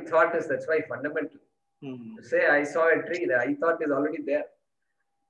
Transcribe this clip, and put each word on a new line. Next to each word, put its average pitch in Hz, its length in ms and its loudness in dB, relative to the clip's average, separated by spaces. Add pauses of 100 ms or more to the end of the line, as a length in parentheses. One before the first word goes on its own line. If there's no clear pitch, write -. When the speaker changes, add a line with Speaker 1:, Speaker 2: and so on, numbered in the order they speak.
(120)
Speaker 1:
thought - 240 4
is, - 140 -2
that's 131 180 -4
why 156 220 2
fundamental. 147 500 -6 (420)
Speaker 2:
Hmm. 120 360 -12
Speaker 1:
To 113 60 -20
say, 165 240 0
"I 147 160 4
saw 165 260 2
a 156 180 4
tree," 175 180 -4
the 127 120 2 (100)
"I" 143 80 -2
thought 165 260 0
is 147 180 0
already 151 220 -2 (120)
there. 147 120 -2 (840)